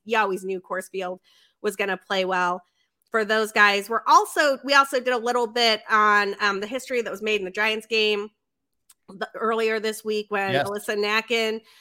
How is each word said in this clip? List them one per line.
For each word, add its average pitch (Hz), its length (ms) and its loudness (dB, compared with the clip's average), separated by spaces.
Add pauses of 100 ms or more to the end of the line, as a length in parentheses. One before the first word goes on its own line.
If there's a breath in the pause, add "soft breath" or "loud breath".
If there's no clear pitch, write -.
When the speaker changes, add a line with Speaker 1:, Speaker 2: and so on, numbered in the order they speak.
Speaker 1:
you 220 120 -2
always 196 260 -2
knew 190 180 -8
Coors 185 280 -10
Field 185 300 -8 (420 soft breath)
was 202 140 -4
gonna 196 220 -4
play 190 280 -4
well 180 380 -2 (480)
for 220 140 0
those 214 260 0
guys. 202 380 4
We're 226 180 -2
also, 311 560 4
we 277 100 0
also 277 260 4
did 247 140 0
a 247 40 2
little 240 280 0
bit 226 460 2
on, 208 480 4
um, 202 220 0
the 214 60 -6
history 247 340 -4
that 202 100 -6
was 196 100 -8
made 214 200 0
in 185 40 -6
the 180 60 -8
Giants 214 340 -2
game 214 440 0 (800)
the, 196 260 -8
earlier 220 440 0
this 214 240 -6
week 214 260 -4
when 196 240 -2
Speaker 2:
Yes. 160 140 0
Speaker 1:
Alyssa 208 300 -6
Nakken, 220 640 0 (200 soft breath)